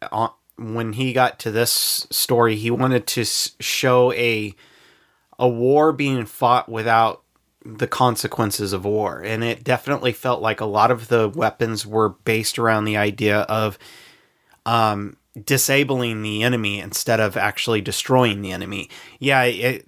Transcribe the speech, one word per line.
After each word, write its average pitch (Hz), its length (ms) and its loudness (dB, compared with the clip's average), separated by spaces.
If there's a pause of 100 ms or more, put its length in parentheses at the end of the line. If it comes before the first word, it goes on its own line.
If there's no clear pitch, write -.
uh, 113 260 -4 (280)
when 113 360 -6
he 127 200 -2
got 127 260 2
to 113 120 -6
this - 600 -2
story, 117 440 2
he 110 140 -4
wanted 123 380 0
to - 140 -2
s-, - 380 -4
show 127 540 2
a, 107 420 -2 (840)
a 127 100 4
war 135 420 4
being 135 340 -2
fought 123 440 2
without 113 540 2 (420)
the 113 220 -4
consequences 107 840 0
of 95 140 -4
war. 101 400 -2
And 110 180 -4
it 117 200 -4
definitely 127 500 -2
felt 123 300 -4
like 110 180 -2
a 110 40 -4
lot 107 260 4
of 113 160 -4
the 113 200 4
weapons 110 600 -2
were 107 220 0
based 110 500 -4
around 110 260 2
the 107 120 -2
idea 104 440 0
of, 107 380 -2 (880)
um, 107 520 0 (260)
disabling 131 800 0
the 107 220 -4
enemy 110 360 0
instead 101 400 -2
of 107 160 0
actually 107 460 -2
destroying 110 600 2
the 95 120 -6
enemy. 95 360 -8 (300)
Yeah, 135 240 2
it, 120 440 -2